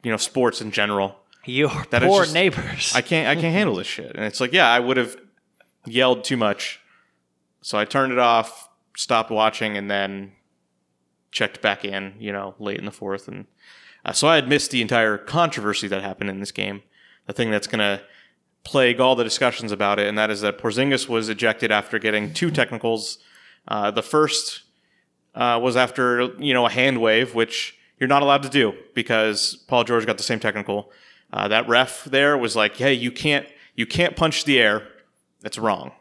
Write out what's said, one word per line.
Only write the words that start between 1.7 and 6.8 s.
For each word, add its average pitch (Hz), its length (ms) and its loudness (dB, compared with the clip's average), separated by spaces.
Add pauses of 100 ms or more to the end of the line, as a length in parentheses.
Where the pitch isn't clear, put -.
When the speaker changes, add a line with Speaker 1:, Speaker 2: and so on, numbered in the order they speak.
Speaker 1:
That 120 120 4
is 180 60 6
Speaker 2:
poor 196 140 6
Speaker 1:
just 156 100 -2
Speaker 2:
neighbors. - 640 0
Speaker 1:
I 123 60 4
can't, 160 260 0
I 143 120 2
can't 165 140 0
handle 180 220 2
this 92 120 -6
shit. - 280 -12
And 104 100 -6
it's 104 160 -6
like, 123 100 -2
yeah, 175 180 6
I 120 100 6
would 127 180 2
have 123 180 -2 (720)
yelled 123 380 2
too 131 140 -2
much. 104 420 -2 (840)